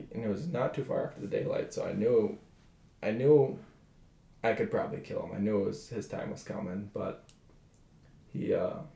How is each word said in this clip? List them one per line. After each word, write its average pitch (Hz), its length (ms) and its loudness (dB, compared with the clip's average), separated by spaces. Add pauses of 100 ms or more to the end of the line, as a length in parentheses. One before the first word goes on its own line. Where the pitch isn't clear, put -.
(140)
and 117 100 -6
it 107 40 0
was 104 200 -2
not 143 260 0
too 135 100 -2
far - 220 0
after - 140 -10
the 101 60 -8
daylight, - 480 -2
so - 100 -2
I - 80 -4
knew, 110 460 4 (640)
I 107 80 0
knew 135 480 6 (880)
I 113 80 4
could - 180 0
probably - 300 -2
kill 98 260 -6
him. 87 80 -10
I 98 40 -6
knew 101 240 2
it 98 40 0
was, - 220 -6
his 110 180 -6
time - 240 -6
was 104 140 -12
coming, 98 500 -6
but 98 300 -6 (1080)
he, 107 220 0
uh, 90 200 0 (220)